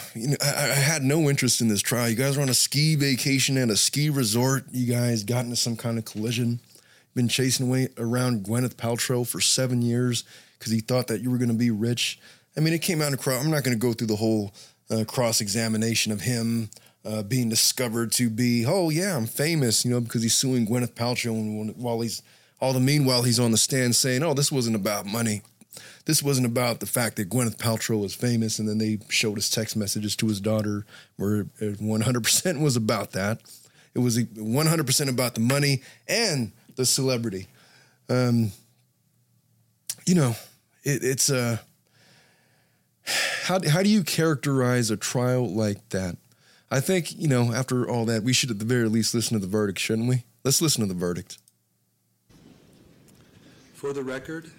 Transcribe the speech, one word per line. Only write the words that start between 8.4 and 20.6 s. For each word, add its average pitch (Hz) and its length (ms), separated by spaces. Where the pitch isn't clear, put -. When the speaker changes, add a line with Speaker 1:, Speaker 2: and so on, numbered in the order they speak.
Speaker 1:
Gwyneth 120 300
Paltrow 117 520
for 95 140
seven 123 400
years 120 420
'cause 110 120
he 110 100
thought 123 260
that 104 140
you 127 100
were 123 80
gonna 120 160
be 120 160
rich. 117 480
I 151 40
mean, 160 140
it 165 100
came 160 180
out 151 100
across, 131 320
I'm 156 60
not 151 140
gonna 127 120
go 117 180
through 113 140
the 107 100
whole, 110 360
uh, 110 120
cross-examination 110 1080
of 98 100
him, 113 480
uh, 107 200
being 117 260
discovered 117 640
to 123 160
be, 120 380
"Oh, 170 240
yeah, 175 260
I'm 113 80
famous," 143 580
you 123 60
know, 123 100
because 117 220
he's 113 140
suing 127 320